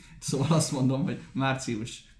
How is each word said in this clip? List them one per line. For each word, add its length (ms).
szóval 320
azt 200
mondom, 300
hogy 200
március 720